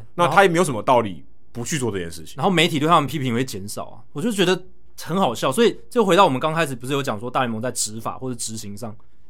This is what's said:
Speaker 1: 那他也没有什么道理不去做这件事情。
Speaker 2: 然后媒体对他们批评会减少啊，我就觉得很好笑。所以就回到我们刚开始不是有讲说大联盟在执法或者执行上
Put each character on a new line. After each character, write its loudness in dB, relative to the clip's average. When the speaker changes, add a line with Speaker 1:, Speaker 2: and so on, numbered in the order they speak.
Speaker 1:
那 4
他 6
也 8
没 2
有 6
什 0
么 -2
道 6
理 -4
不 -6
去 -4
做 -2
这 -2
件 -6
事 -12
情。 -14
Speaker 2:
然 -2
后 4
媒 6
体 0
对 2
他 6
们 0
批 -4
评 -2
会 0
减 -8
少 -8
啊， -14
我 -8
就 0
觉 2
得 2
很 -4
好 2
笑。 0
所 4
以 2
就 2
回 4
到 8
我 4
们 2
刚 0
开 0
始 -4
不 -10
是 -4
有 0
讲 -2
说 -6
大 0
联 0
盟 -4
在 -2
执 -4
法 -6
或 -6
者 -4
执 -8
行 -10
上 -10